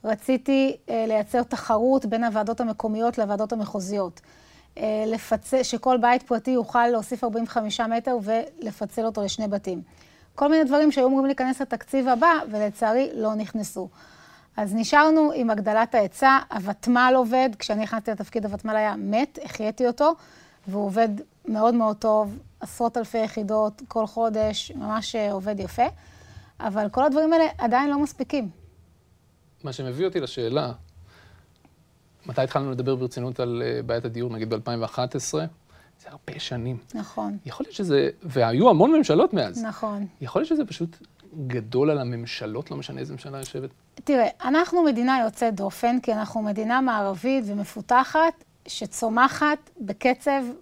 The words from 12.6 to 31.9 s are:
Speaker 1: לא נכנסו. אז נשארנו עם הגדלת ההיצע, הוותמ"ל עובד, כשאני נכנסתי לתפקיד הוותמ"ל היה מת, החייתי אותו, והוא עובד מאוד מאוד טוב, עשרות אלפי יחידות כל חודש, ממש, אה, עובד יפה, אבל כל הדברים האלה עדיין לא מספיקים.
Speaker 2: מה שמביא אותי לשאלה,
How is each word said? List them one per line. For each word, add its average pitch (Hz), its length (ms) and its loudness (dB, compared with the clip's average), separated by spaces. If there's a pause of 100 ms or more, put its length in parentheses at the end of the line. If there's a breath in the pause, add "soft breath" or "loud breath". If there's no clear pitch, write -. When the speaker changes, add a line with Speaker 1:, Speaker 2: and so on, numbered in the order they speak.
Speaker 1:
לא 214 200 -2
נכנסו. 202 540 -6 (680 loud breath)
אז 208 180 -4
נשארנו 302 600 6
עם 240 160 0
הגדלת 214 440 2
ההיצע, 269 440 4 (140)
הוותמ"ל 240 640 2
עובד, 254 320 2 (100)
כשאני 214 240 -2
נכנסתי 220 280 -4
לתפקיד 208 360 -6
הוותמ"ל 214 300 -4
היה 214 200 0
מת, 214 480 0
החייתי 220 420 -2
אותו, 294 280 4 (540 soft breath)
והוא 202 160 -2
עובד 208 240 2 (400)
מאוד 220 260 2
מאוד 220 220 2
טוב, 214 420 0 (220)
עשרות 233 360 -4
אלפי 233 220 -4
יחידות 214 680 -2
כל 220 180 -2
חודש, 214 680 -2
ממש, 220 420 -6
אה, 208 160 -2
עובד 202 280 -4
יפה, 196 260 0 (720 soft breath)
אבל 208 280 -2
כל 254 160 0
הדברים 302 280 4
האלה 330 120 6 (140)
עדיין 247 320 2
לא 285 80 0
מספיקים. 269 520 -2 (1120)
Speaker 2:
מה 139 80 -8
שמביא 131 340 -6
אותי 185 140 -2
לשאלה, 127 520 -4 (1500 soft breath)